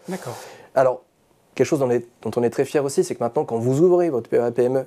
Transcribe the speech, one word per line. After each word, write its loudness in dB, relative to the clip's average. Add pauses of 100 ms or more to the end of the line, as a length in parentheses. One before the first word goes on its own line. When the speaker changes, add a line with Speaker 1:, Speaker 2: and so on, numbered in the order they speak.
Speaker 1:
D'accord. -10 (400)
Speaker 2:
Alors, 2 (540)
quelque 2
chose 0
dont 2
on 0
est, 0 (160)
dont -6
on 0
est 2
très -2
fier -2
aussi, 0
c'est -4
que -4
maintenant, -2
quand -4
vous 0
ouvrez 4
votre -4
P 0
E 2
A 0
P 0
M 0
E, -2